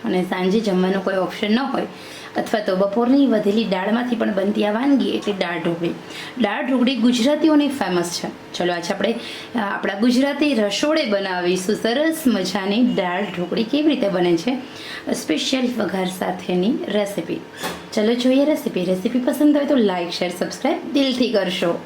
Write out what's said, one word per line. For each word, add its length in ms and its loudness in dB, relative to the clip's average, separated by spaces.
અને 180 0
સાંજે 380 0
જમવાનો 400 0
કોઈ 140 -2
ઓપ્શન 380 -2
ન 60 4
હોય 280 -2
અથવા 240 -2
તો 160 0
બપોરની 500 4
વધેલી 380 2
દાળમાંથી 520 0
પણ 180 -2
બનતી 300 0
આ 80 0
વાનગી 440 2
એટલે 160 -2
દાળ 260 -2
ઢોકળી. 300 -2
દાળ 260 0
ઢોકળી 300 2
ગુજરાતીઓની 720 4
ફેમસ 560 -2
છે. 300 -12
ચલો, 180 0
આજે 220 -4
આપણે, 180 0
અ, 460 -8
આપણા 360 -4
ગુજરાતી 600 2
રસોડે 500 2
બનાવીશું 720 0
સરસ 400 0
મજાની 580 2
દાળ 280 0
ઢોકળી. 420 -4
કેવી 300 2
રીતે 140 0
બને 280 2
છે? 220 -2
સ્પેશિયલ 640 -2
વઘાર 300 -2
સાથેની 720 -2
રેસિપી. 520 -2
ચલો, 220 2
જોઈએ 300 4
રેસિપી. 400 0
રેસિપી 340 0
પસંદ 380 4
હોય 100 2
તો 100 4
લાઈક, 340 2
શેર, 280 -2
સબસ્ક્રાઇબ 540 -2
દિલથી 400 2
કરશો. 540 0